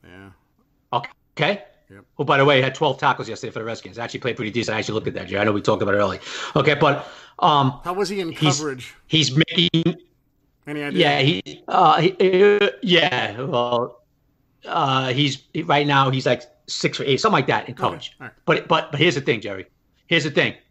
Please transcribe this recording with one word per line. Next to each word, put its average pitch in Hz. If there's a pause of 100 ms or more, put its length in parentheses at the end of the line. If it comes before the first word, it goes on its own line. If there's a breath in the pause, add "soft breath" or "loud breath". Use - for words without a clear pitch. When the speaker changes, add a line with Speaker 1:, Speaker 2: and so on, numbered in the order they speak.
Speaker 1:
Yeah. 92 (640)
Speaker 2:
Okay? - (260)
Speaker 1:
Yep. 98 (140)
Speaker 2:
Who, 147
by 143
the 135
way, 139
had 131
twelve 139
tackles 127
yesterday 110
for -
the 110
Redskins. 107
Actually 117
played 117
pretty 107
decent. 110
I -
actually 107
looked 110
at -
that, 92
Jerry. 98
I 104
know 107
we 101
talked 104
about 101
it 101
early. 95 (340 loud breath)
Okay, 147
but, 139 (320 loud breath)
um, 139
Speaker 1:
How 180
was 190
he 196
in 165
Speaker 2:
he's, 143
Speaker 1:
coverage? 135 (140)
Speaker 2:
he's 135
making 165 (680)
Speaker 1:
Any 147
idea? 143
Speaker 2:
Yeah, 143
he, 151
uh, 160
he, 185 (480)
uh, 202 (120)
yeah, 127
well, 120 (640)
uh, 131
he's, 135 (100)
he, 156
right 147
now 139
he's, 131
like, 127 (240)
six -
or 123
eight, 131
something 208
like 147
that 113
in 113
Speaker 1:
Okay. -
Speaker 2:
coverage. 90
Speaker 1:
All 131
right. - (120)
Speaker 2:
But, 156
but, 160
but 147
here's 165
the 143
thing, 127
Jerry. 95 (420)
Here's 165
the 156
thing. 135 (160)